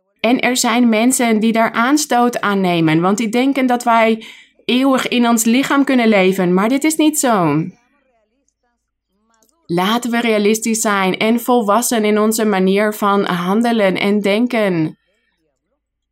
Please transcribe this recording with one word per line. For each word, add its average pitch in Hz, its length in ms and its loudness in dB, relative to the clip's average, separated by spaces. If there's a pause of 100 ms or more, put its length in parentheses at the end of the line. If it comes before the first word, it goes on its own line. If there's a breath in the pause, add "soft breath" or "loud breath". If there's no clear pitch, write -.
(200)
En 240 200 0
er 247 160 -2
zijn 247 320 0
mensen 226 520 0
die 226 120 2
daar 226 200 0
aanstoot 240 680 0
aan 196 200 -2
nemen, 165 400 2
want 190 180 0
die 233 100 -2
denken 262 380 0
dat 247 180 -2
wij 226 420 0 (380 loud breath)
eeuwig 254 440 0
in 240 200 0
ons 233 160 0
lichaam 269 400 2
kunnen 247 240 2
leven. 185 460 2
Maar 196 140 2
dit 277 160 0
is 311 120 0
niet 302 220 2
zo. 170 460 0 (2000)
Laten 214 440 -2
we 233 100 -2
realistisch 220 600 0
zijn 196 360 0
en 226 240 0
volwassen 233 640 0
in 214 140 0
onze 220 260 0
manier 202 500 0
van 202 300 -2
handelen 196 720 -2
en 202 240 -2
denken. 196 800 -2 (1120)